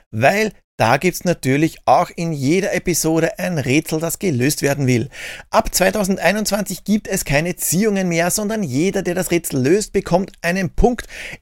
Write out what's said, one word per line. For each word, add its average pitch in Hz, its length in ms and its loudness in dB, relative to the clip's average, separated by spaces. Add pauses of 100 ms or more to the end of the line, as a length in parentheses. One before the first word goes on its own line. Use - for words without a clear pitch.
(120)
Weil 185 400 2 (240)
da 120 200 4
gibt's 170 260 -2
natürlich 156 600 0
auch 151 320 4
in 165 160 -4
jeder 156 420 0
Episode 160 640 0
ein 180 200 -4
Rätsel, 151 420 0
das 165 180 -4
gelöst 143 420 0
werden 139 280 0
will. 123 200 2 (420)
Ab - 220 0
zweitausendeinundzwanzig 196 1080 -2
gibt 208 240 -2
es 190 180 -4
keine 160 300 0
Ziehungen 190 540 0
mehr, 170 240 0
sondern 214 320 -2
jeder, 175 380 0
der 175 120 -4
das 185 160 -4
Rätsel 165 320 0
löst, 180 300 2
bekommt 185 400 0 (100)
einen 175 320 -2
Punkt. 233 320 4 (360)